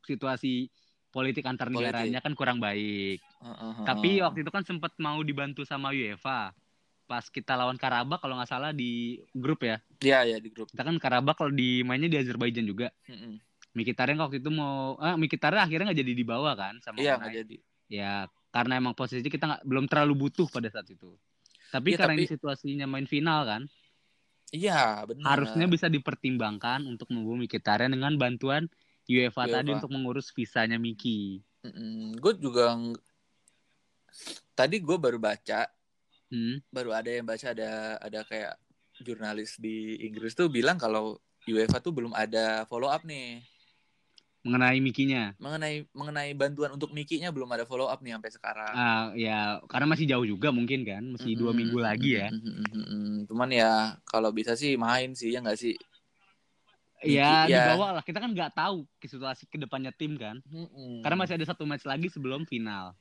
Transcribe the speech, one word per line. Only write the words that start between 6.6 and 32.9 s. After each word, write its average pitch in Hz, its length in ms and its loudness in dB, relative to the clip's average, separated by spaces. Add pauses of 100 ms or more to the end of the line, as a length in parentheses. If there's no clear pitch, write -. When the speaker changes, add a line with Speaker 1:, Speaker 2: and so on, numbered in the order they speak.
Speaker 1:
Pas 120 240 -6
kita - 260 -4
lawan 127 240 0
Karabakh 131 400 0
kalau 131 200 -4
nggak 123 120 -6
salah 139 220 -4
di 120 460 -4 (160)
grup 135 280 -2
ya. 113 200 -2 (200)
Speaker 2:
Iya, 135 220 8
iya, 113 140 2
di 110 120 -10
grup. 110 200 -12
Speaker 1:
Kita - 120 -10
kan 160 160 0
Karabakh 135 360 2
kalau 151 160 0
di 127 320 2
mainnya 127 280 0
di 156 80 2
Azerbaijan 120 460 0
juga. 107 300 -4 (120)
Speaker 2:
Mm-mm. 110 360 -16 (320)
Speaker 1:
Mkhitaryan 127 480 0
waktu 139 160 -2
itu 131 120 -4
mau, 139 480 -2
eh, 165 200 0
Mkhitaryan 160 480 4
akhirnya 165 240 0
nggak 156 120 2
jadi 123 120 0
dibawa 123 400 0
kan 98 260 -6
sama 113 220 -8
Speaker 2:
Iya, 139 160 4
Speaker 1:
Unai. 117 40 -4
Speaker 2:
nggak 113 200 -8
jadi. 110 160 -14 (280)
Speaker 1:
Ya, 101 280 -6 (360)
karena 120 280 2
emang 127 160 0
posisi 127 320 -6
kita 147 200 -2
nggak, 151 160 -2
belum 135 240 0
terlalu 147 280 6 (120)
butuh 156 200 2
pada 117 240 -4
saat 104 200 -12
itu. 90 240 -20 (560)
Tapi 139 240 2
Speaker 2:
Iya, 170 60 2
Speaker 1:
karena 165 160 6
Speaker 2:
tapi 151 60 2
Speaker 1:
ini 156 80 2
situasinya 143 560 -4
main 135 200 -4
final 151 400 2
kan. 110 160 -2 (880)
Speaker 2:
Iya, 139 560 2
benar. 117 220 -6
Speaker 1:
Harusnya 143 380 4
bisa 175 200 4
dipertimbangkan 127 1000 0
untuk 123 240 -10
membawa 117 320 -2
Mkhitaryan 113 520 2
dengan 135 240 2
bantuan 135 480 0 (380)
uefa 123 420 4
tadi 127 240 0
Speaker 2:
uefa. 143 80 0
Speaker 1:
untuk 135 140 -4
mengurus 135 400 -4
visanya 117 480 0
Miki. 104 640 -2 (180)
Speaker 2:
Mm-mm. 110 560 -10
Gue 190 200 4
juga 123 340 4
ng-, 117 240 -2 (1600)